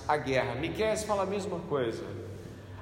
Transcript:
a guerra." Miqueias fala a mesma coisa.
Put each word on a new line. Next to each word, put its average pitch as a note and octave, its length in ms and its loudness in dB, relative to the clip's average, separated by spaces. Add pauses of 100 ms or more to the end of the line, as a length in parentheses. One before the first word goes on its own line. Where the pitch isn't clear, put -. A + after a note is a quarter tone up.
a D3+ 100 4
guerra." B2+ 400 2
Miqueias F3 480 0
fala G3+ 180 2
a F#3+ 40 2
mesma F#3+ 340 -2
coisa. A#2+ 440 0 (760)